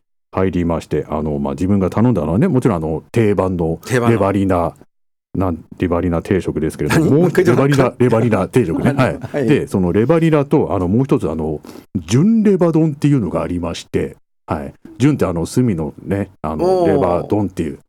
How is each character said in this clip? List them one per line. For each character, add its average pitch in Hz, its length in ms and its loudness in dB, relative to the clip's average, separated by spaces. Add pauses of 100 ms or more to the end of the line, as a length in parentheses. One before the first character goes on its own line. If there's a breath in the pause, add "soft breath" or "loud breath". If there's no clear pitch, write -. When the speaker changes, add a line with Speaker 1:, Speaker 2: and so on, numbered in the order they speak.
(380)
Speaker 1:
入 95 140 0
り 87 140 -2
ま 82 160 -2
し - 60 -14
て、 73 200 -4
あ 76 140 -4
の、 76 180 -4
ま 69 120 -4
あ、 - 20 -4
自 73 120 -4
分 98 140 2
が 92 100 0
頼 120 220 0
ん - 20 2
だ 80 120 -2
の 78 80 -2
は 95 40 0
ね、 175 120 2
も 131 100 2
ち 135 80 0
ろ 107 60 2
ん、 85 40 -2
あ - 40 -2
の、 78 220 -6 (100)
定 104 220 2
番 95 200 0
の 82 300 -2
Speaker 2:
定 117 160 0
番 117 80 2
の。 117 80 4
Speaker 1:
レ - 0 -
バ 98 160 2
ニ 98 140 0
ラ、 87 260 0 (600)
な 92 180 -2
ん、 80 120 -8 (140)
レ 92 100 -2
バ 87 140 0
ニ 90 80 -2
ラ 82 120 -2
定 92 200 0
食 76 180 -6
で 78 120 -2
す - 60 -14
け 73 60 -4
れ 73 60 -2
ど 151 100 2
も、 156 60 2
Speaker 2:
何？ 110 60 2
Speaker 1:
も 139 60 4
う、 - 40 4
Speaker 2:
も 180 60 4
う - 20 2
一 - 40 -6
回 - 120 2
言 117 80 4
っ 123 40 2
て 131 60 4
も 139 60 2
ら 135 180 2
っ - 80 -4
て。 - 80 0
Speaker 1:
レ 127 60 4
バ 113 120 2
ニ 120 80 2
ラ、 104 100 0
レ - 0 -
バ 95 40 0
ニ - 0 -
ラ 90 60 -4
定 120 160 4
食 82 160 -2
ね。 120 100 2
Speaker 2:
<laughs> 139 100 -4
Speaker 1:
は 104 100 2
い。 - 80 -8
Speaker 2:
は - 200 -6
い。 120 80 0
Speaker 1:
で、 104 200 2
そ 101 120 -2
の 87 140 0
レ 107 120 2
バ 165 140 2
ニ 160 100 2
ラ 151 140 2
と、 113 320 0
あ 98 40 0
の、 87 100 0
も 113 120 2
う - 40 2
一 139 140 0
つ、 78 120 -4
あ 80 40 -4
の、 78 260 -4 (440 loud breath)
純 196 380 2
レ 196 140 4
バ 170 160 2
丼 160 180 2
っ - 40 -4
て 147 120 -2
い 143 60 4
う 131 80 2
の 87 80 -2
が 80 120 -4
あ 80 60 -6
り 87 140 -4
ま 80 120 -6
し - 140 -14
て、 80 300 -6 (320)
は 76 140 -4
い。 69 100 -14 (240)
純 139 180 2
っ - 20 -4
て、 - 80 0
あ 90 80 -2
の、 82 120 -4
隅 123 300 0
の 78 260 -6
ね、 98 280 -4 (120)
あ 78 140 -4
の、 180 280 0
Speaker 2:
お 170 40 2
ー。 156 60 2
Speaker 1:
レ 143 40 2
バ 87 260 0
丼 101 240 -2
っ - 20 -4
て 85 140 -6
い 73 60 -4
う、 69 200 -12